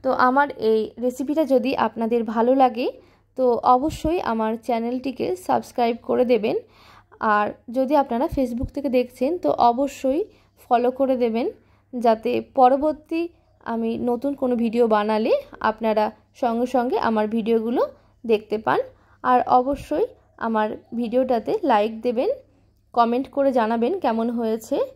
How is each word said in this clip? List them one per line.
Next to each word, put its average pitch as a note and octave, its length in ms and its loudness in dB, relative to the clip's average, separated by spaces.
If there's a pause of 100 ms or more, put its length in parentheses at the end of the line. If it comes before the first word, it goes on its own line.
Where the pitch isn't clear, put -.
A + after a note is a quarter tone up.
তো C4 60 -2 (180)
আমার C#4 200 2 (240)
এই A3 100 2 (220)
রেসিপিটা C4+ 400 0 (100)
যদি B3 180 2 (160)
আপনাদের A3+ 340 -2 (120)
ভালো A#3 180 2 (100)
লাগে, B3 260 2 (500)
তো C4 80 0 (300)
অবশ্যই D#4 440 -2 (120)
আমার A3 200 -2 (160)
চ্যানেলটিকে B3 600 -4 (200)
সাবস্ক্রাইব A#3 480 0 (140)
করে B3 220 2
দেবেন। A#3 240 0 (840)
আর G#3 100 2 (300)
যদি C4 160 0 (100)
আপনারা B3+ 220 -2 (100)
Facebook B3 400 -2
থেকে C#4+ 220 -4
দেখছেন, B3 340 -2 (120)
তো D4 60 2 (200)
অবশ্যই C4+ 520 -2 (420)
ফলো A#3+ 260 2 (100)
করে C4+ 240 2
দেবেন, A#3 240 -2 (460)
যাতে A#3 380 2 (280)
পরবর্তী D4 600 2 (420)
আমি A3+ 280 -4 (180)
নতুন A#3+ 220 -2 (100)
কোনো B3 120 0 (100)
ভিডিও A#3 220 2 (100)
বানালে A3 380 0 (360)
আপনারা G#3+ 360 0 (360)
সঙ্গে A#3+ 340 -2
সঙ্গে B3+ 220 0 (120)
আমার G#3+ 160 0 (100)
ভিডিওগুলো A3+ 460 0 (420)
দেখতে A3 420 0
পান। C#4+ 140 2 (440)
আর B3+ 160 4 (200)
অবশ্যই C#4+ 460 -2 (420)
আমার G#3+ 200 0 (320)
ভিডিওটাতে A#3+ 540 0 (180)
লাইক A3 220 2 (120)
দেবেন, B3 240 0 (640)
কমেন্ট A#3+ 420 0
করে C#4 140 2 (100)
জানাবেন A#3 340 0 (100)
কেমন A3+ 240 -2 (100)
হয়েছে। A3+ 400 -4 (180)